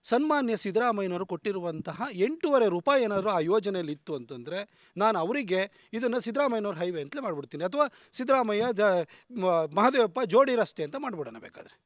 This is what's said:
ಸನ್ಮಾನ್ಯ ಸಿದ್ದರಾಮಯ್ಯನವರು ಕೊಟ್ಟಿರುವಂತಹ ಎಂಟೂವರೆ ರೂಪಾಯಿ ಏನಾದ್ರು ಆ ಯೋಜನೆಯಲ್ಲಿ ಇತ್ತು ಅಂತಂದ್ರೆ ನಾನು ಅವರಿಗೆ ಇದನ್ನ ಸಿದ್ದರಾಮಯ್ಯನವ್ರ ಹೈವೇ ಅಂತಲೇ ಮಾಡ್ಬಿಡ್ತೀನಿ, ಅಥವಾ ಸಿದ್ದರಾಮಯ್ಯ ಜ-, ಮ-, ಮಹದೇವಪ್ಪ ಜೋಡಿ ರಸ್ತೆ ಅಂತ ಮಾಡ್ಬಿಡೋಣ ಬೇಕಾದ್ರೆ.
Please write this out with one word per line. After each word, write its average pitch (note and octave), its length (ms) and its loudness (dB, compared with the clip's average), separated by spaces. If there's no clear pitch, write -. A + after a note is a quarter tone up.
ಸನ್ಮಾನ್ಯ C4 540 0
ಸಿದ್ದರಾಮಯ್ಯನವರು G3 680 -2
ಕೊಟ್ಟಿರುವಂತಹ E3+ 760 -6
ಎಂಟೂವರೆ C4 560 2
ರೂಪಾಯಿ A#3+ 360 2
ಏನಾದ್ರು G3+ 260 0
ಆ F#3 100 2
ಯೋಜನೆಯಲ್ಲಿ F3+ 520 0
ಇತ್ತು D3+ 240 -8
ಅಂತಂದ್ರೆ C3+ 840 -12
ನಾನು G#3 220 2
ಅವರಿಗೆ F#3+ 760 -2
ಇದನ್ನ A#3 240 -2
ಸಿದ್ದರಾಮಯ್ಯನವ್ರ A3+ 600 -2
ಹೈವೇ F3 240 -4
ಅಂತಲೇ G3+ 200 -10
ಮಾಡ್ಬಿಡ್ತೀನಿ, D3+ 420 -6
ಅಥವಾ C#4 200 0
ಸಿದ್ದರಾಮಯ್ಯ A#3+ 600 2
ಜ-, F#3 340 2
ಮ-, E3+ 340 2
ಮಹದೇವಪ್ಪ A#3 520 4
ಜೋಡಿ B3 300 4
ರಸ್ತೆ A3+ 280 0
ಅಂತ D3 120 -8
ಮಾಡ್ಬಿಡೋಣ E3 440 -8
ಬೇಕಾದ್ರೆ. - 460 -20